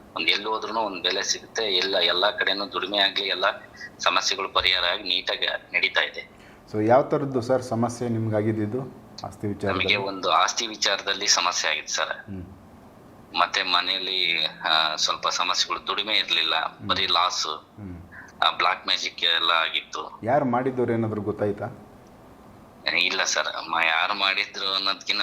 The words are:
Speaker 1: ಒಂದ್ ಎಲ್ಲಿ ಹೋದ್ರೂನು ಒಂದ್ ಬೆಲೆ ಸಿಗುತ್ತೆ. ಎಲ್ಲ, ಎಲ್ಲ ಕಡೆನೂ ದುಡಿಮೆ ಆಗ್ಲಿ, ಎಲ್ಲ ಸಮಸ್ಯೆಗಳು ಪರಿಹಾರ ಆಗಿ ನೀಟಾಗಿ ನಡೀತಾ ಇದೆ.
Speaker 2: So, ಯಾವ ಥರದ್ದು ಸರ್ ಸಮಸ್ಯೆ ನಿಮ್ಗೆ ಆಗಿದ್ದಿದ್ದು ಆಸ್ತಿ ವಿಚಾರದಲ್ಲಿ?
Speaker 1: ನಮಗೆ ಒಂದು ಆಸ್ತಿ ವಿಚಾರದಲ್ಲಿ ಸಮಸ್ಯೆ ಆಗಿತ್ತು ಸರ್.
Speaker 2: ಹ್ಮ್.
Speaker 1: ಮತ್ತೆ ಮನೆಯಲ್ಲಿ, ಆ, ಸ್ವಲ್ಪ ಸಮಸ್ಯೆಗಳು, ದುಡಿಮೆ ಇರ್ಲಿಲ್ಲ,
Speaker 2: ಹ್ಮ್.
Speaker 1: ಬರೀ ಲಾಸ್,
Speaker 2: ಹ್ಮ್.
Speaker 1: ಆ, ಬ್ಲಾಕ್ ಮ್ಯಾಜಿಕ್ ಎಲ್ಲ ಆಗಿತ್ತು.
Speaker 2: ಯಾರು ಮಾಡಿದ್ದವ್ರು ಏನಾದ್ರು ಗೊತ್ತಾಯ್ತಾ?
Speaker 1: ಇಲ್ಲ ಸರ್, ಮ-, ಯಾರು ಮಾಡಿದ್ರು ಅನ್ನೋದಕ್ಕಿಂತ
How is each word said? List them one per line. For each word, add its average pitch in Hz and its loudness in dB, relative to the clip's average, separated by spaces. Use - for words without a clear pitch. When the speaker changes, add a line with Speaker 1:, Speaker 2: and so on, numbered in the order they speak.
Speaker 1:
ಒಂದ್ 82 0
ಎಲ್ಲಿ 101 0
ಹೋದ್ರೂನು 107 -2
ಒಂದ್ 95 -4
ಬೆಲೆ 95 0
ಸಿಗುತ್ತೆ. - -4
ಎಲ್ಲ, 95 2
ಎಲ್ಲ 90 4
ಕಡೆನೂ 98 -2
ದುಡಿಮೆ 92 -2
ಆಗ್ಲಿ, 98 0
ಎಲ್ಲ 92 0
ಸಮಸ್ಯೆಗಳು 95 0
ಪರಿಹಾರ 90 2
ಆಗಿ 101 -4
ನೀಟಾಗಿ 90 -2
ನಡೀತಾ - 0
ಇದೆ. - -6
Speaker 2:
So, 107 2
ಯಾವ 123 8
ಥರದ್ದು 139 0
ಸರ್ 127 2
ಸಮಸ್ಯೆ 120 -2
ನಿಮ್ಗೆ 110 0
ಆಗಿದ್ದಿದ್ದು 107 -2
ಆಸ್ತಿ 98 -8
ವಿಚಾರದಲ್ಲಿ? 95 -2
Speaker 1:
ನಮಗೆ 98 4
ಒಂದು 95 -2
ಆಸ್ತಿ 92 4
ವಿಚಾರದಲ್ಲಿ 101 -2
ಸಮಸ್ಯೆ 90 2
ಆಗಿತ್ತು 76 -4
ಸರ್. - -4
Speaker 2:
ಹ್ಮ್. 95 -8
Speaker 1:
ಮತ್ತೆ 87 2
ಮನೆಯಲ್ಲಿ, 90 0
ಆ, 80 2
ಸ್ವಲ್ಪ 82 0
ಸಮಸ್ಯೆಗಳು, 87 -2
ದುಡಿಮೆ 101 -2
ಇರ್ಲಿಲ್ಲ, 85 2
Speaker 2:
ಹ್ಮ್. - -8
Speaker 1:
ಬರೀ 95 0
ಲಾಸ್, 87 2
Speaker 2:
ಹ್ಮ್. 87 -10
Speaker 1:
ಆ, 82 6
ಬ್ಲಾಕ್ 87 0
ಮ್ಯಾಜಿಕ್ 92 -2
ಎಲ್ಲ 82 2
ಆಗಿತ್ತು. 80 -2
Speaker 2:
ಯಾರು 135 2
ಮಾಡಿದ್ದವ್ರು 123 0
ಏನಾದ್ರು 110 0
ಗೊತ್ತಾಯ್ತಾ? 104 -4
Speaker 1:
ಇಲ್ಲ 90 2
ಸರ್, 80 -2
ಮ-, 82 2
ಯಾರು 85 2
ಮಾಡಿದ್ರು 98 -2
ಅನ್ನೋದಕ್ಕಿಂತ 98 -2